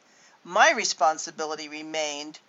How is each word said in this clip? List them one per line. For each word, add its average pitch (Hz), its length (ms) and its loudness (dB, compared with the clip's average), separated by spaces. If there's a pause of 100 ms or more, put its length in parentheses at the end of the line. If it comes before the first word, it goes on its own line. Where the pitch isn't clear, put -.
(440)
my 208 260 6
responsibility 156 1000 -2
remained 156 720 -6 (100)